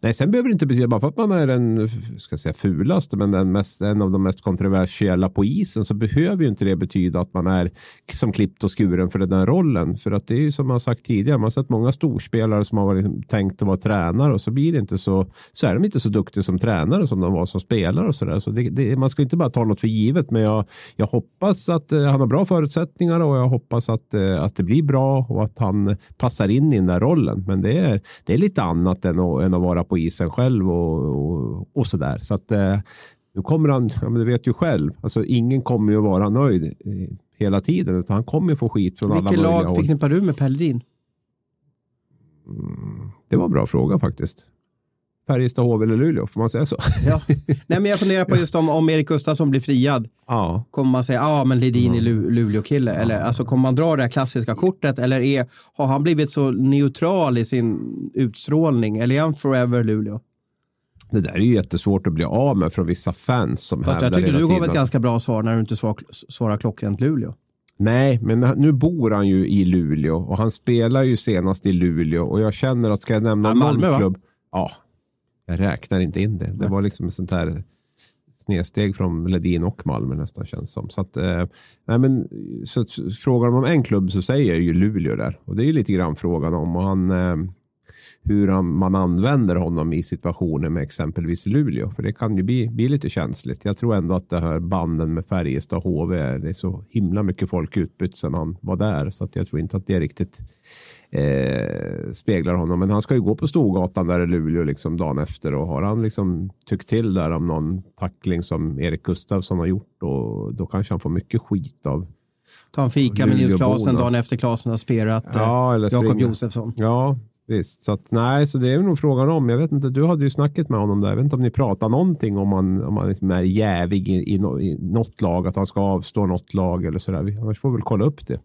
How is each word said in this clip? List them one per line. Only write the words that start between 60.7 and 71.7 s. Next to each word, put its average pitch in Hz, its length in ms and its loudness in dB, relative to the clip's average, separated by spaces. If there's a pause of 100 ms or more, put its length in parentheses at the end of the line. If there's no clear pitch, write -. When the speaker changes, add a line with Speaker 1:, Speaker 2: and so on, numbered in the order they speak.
Speaker 1:
Det 107 100 2
där - 120 -4
är - 60 -2
ju 120 140 4
jättesvårt 98 540 0
att 87 60 0
bli 80 100 -2
av 127 340 2
med 85 160 0
från 92 120 -2
vissa 87 280 -4
fans 104 480 -2
som 65 220 -4
Speaker 2:
Fast - 120 0
jag 85 60 0
Speaker 1:
hävdar 120 180 2
Speaker 2:
tycker - 80 2
Speaker 1:
hela 143 120 2
Speaker 2:
du 165 80 2
gav 165 60 4
Speaker 1:
tiden 175 100 2
Speaker 2:
ett - 60 0
Speaker 1:
att - 60 0
Speaker 2:
ganska 135 240 0
bra 117 200 0
svar 110 240 -2
när 113 100 0
du 113 60 2
inte 107 160 -2
svar-, 107 200 -2 (340)
svarar 107 280 -2
klockrent 104 440 -4
Luleå. 131 320 -2 (440)
Speaker 1:
Nej, 120 440 4
men 113 180 2 (180)
nu 147 140 6
bor 143 400 2
han 101 160 2
ju 95 200 4
i 98 180 2
Luleå 80 520 2
och 90 200 -2
han 110 140 2
spelar 120 520 2
ju 127 140 2
senast 95 480 0
i 98 60 2